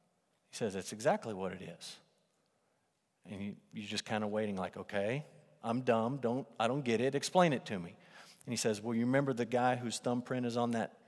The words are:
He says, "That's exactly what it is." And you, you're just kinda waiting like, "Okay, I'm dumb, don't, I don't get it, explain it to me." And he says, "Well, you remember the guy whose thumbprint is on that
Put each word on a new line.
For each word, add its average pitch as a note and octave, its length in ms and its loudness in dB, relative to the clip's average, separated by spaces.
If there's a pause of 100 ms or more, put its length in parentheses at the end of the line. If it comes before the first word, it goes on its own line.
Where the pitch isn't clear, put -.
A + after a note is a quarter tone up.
(500)
He - 60 -18
says, G#2+ 180 -2
"That's F#2+ 200 -6
exactly A#2 420 0
what F#2 160 -4
it F#2 100 -10
is." - 380 -14 (1300)
And G2 120 -10
you, G2+ 160 -6 (160)
you're G#2 160 -10
just G#2 160 -4
kinda G#2+ 240 -2
waiting G#2 280 0
like, F#2 220 -4
"Okay, G#2 500 -2 (340)
I'm A#2 200 0
dumb, A#2+ 360 4
don't, B2+ 300 0 (120)
I A2+ 80 4
don't C#3 160 0
get A#2 180 4
it, C3 120 2
explain E3 400 4
it G#2+ 140 -4
to G#2 100 -4
me." F2 180 -8 (500)
And C3 60 -6
he A2+ 60 -2
says, G#2+ 240 2
"Well, A#2 140 -2
you A#2 100 2
remember C3+ 280 4
the B2 120 0
guy B2 300 4
whose A#2+ 240 -4
thumbprint B2 480 -2
is A#2 100 -2
on A#2+ 140 2
that A2+ 260 -2 (100)